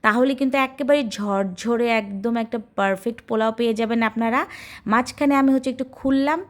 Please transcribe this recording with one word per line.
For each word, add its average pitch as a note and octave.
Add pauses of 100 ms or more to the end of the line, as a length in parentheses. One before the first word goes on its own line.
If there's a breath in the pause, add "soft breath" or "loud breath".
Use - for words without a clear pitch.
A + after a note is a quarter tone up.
তাহলে B3
কিন্তু C4+ (120)
একেবারে C#4+ (140)
ঝরঝরে G3+ (140)
একদম G3+ (100)
একটা A3+ (200)
পারফেক্ট G3
পোলাও A3
পেয়ে A#3
যাবেন A#3 (100)
আপনারা। A3+ (540 loud breath)
মাঝখানে C4+
আমি C4+
হচ্ছে C4
একটু B3+ (120)
খুললাম C4+ (100)